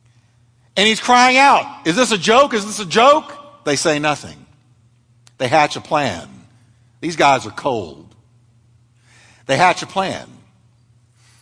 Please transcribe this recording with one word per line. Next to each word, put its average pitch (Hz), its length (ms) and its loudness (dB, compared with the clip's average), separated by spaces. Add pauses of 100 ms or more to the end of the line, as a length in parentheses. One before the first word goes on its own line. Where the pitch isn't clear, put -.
(760)
And 190 120 0
he's 220 120 0
crying 247 380 4
out, 254 280 4 (220)
"Is 165 80 -2
this 247 160 0
a 220 60 -2
joke? 233 360 2
Is 208 120 -4
this 208 140 -12
a 208 60 -8
joke?" 240 800 0
They 147 120 -2
say 147 240 -2
nothing. 147 460 -6 (920)
They 127 80 -2
hatch 147 280 0
a 127 60 -12
plan. 131 640 -6 (560)
These 160 140 -8
guys 139 320 2
are 101 40 -12
cold. 85 640 -8 (1300)
They 135 100 0
hatch 175 240 2
a 160 60 -12
plan. 101 500 -8 (1040)